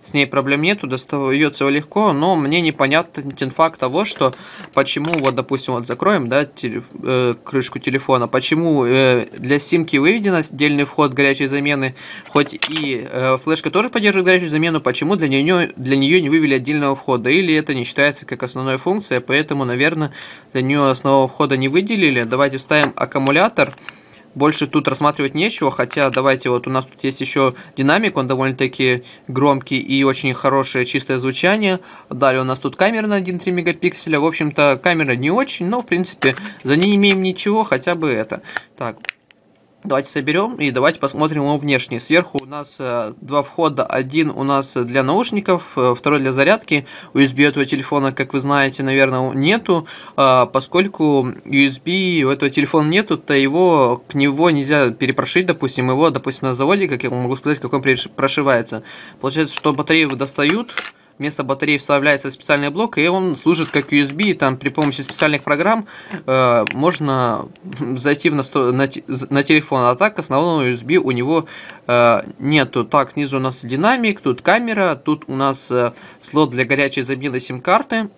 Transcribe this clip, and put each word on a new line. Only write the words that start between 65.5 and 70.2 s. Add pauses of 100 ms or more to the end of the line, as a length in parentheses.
э, (100)
можно (460)
зайти
в
насто-,
на
те-,
з-,
на
телефон,
а
так
основного